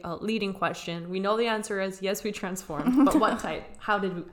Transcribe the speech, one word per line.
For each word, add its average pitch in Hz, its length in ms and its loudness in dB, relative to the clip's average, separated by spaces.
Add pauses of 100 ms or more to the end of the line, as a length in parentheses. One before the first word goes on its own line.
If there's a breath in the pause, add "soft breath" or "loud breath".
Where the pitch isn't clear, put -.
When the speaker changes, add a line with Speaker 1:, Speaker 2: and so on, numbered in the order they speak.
Speaker 1:
a 170 140 -6
leading 208 360 -2
question. 170 560 -4
We 185 120 -4
know 208 160 2
the 233 100 2
answer 214 340 -2
is 190 200 -4
yes, 196 220 -2
we 208 100 -2
transformed, 190 720 2
but 285 100 6
what 220 240 4
Speaker 2:
<laughs> - 80 -6
Speaker 1:
type? 160 160 -6 (160)
How 208 180 0
did 190 180 0
we, 170 160 -6